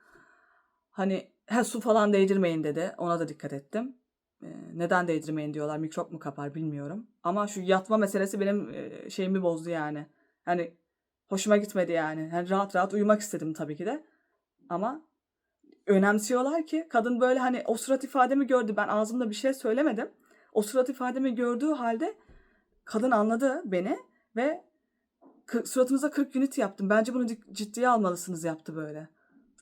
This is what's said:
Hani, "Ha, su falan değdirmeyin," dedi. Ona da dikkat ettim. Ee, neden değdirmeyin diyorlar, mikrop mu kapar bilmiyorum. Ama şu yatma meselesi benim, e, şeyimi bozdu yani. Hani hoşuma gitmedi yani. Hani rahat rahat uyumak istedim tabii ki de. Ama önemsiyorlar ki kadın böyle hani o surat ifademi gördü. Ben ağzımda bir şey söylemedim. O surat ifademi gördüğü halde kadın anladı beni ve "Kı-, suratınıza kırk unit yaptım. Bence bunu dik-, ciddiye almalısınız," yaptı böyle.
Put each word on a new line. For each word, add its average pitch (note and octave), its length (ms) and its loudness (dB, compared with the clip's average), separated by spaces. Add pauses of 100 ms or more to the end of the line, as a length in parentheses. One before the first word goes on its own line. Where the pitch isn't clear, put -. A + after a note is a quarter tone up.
(920)
Hani, F#3+ 400 -4 (160)
"Ha, A3+ 180 0
su A#3+ 160 -6
falan G#3+ 320 4
değdirmeyin," F#3+ 520 4
dedi. D#3 340 -2
Ona E3+ 220 0
da D#3 80 -2
dikkat D3 240 -10
ettim. A3 440 -8 (460)
Ee, - 40 -16 (280)
neden F3 340 2
değdirmeyin D#3 460 -2
diyorlar, D3+ 240 -4
mikrop D#3+ 340 -6
mu D#3+ 60 -10
kapar C#3+ 360 -8
bilmiyorum. D#3 520 -8 (160)
Ama G3+ 240 0
şu G#3 140 -8
yatma F#3 360 2
meselesi G3 440 0
benim, G3 340 -2
e, - 360 -12
şeyimi F#3+ 320 -2
bozdu E3+ 280 -2
yani. D3+ 360 -6 (380)
Hani E3+ 320 -2 (520)
hoşuma G#3 280 2
gitmedi G3 360 0
yani. D#3 380 -2
Hani F3 200 -2
rahat G3 260 0
rahat F#3+ 180 2
uyumak G#3 260 4
istedim D#3+ 320 -6
tabii D3+ 240 -8
ki F3 100 -6
de. D4 180 -6 (640)
Ama A3 340 -4 (840)
önemsiyorlar A#3 800 4
ki D#4+ 240 -4
kadın A#3+ 300 2
böyle B3+ 180 4
hani B3+ 280 0
o A3+ 100 2
surat C4 280 0
ifademi C4 420 2
gördü. A#3 300 2
Ben G#3 120 0
ağzımda A3 420 0
bir G#3+ 40 -6
şey C4+ 200 0
söylemedim. B3 560 0 (420)
O G#3+ 100 2
surat B3+ 260 2
ifademi B3+ 460 -2
gördüğü A#3+ 380 0
halde B3 440 -2 (680)
kadın A#3 260 0
anladı A#3 540 2
beni G3 340 -2 (380)
ve D4 280 -2 (840)
"Kı-, - 200 -2
suratınıza C4 440 2
kırk C#4+ 260 -2
unit C4+ 220 0
yaptım. G3 320 -2
Bence A3 240 2
bunu B3 100 0
dik-, A3 280 -8
ciddiye A3 360 -2
almalısınız," F3+ 560 0
yaptı D#3+ 320 -6
böyle. D#3 320 -10 (540)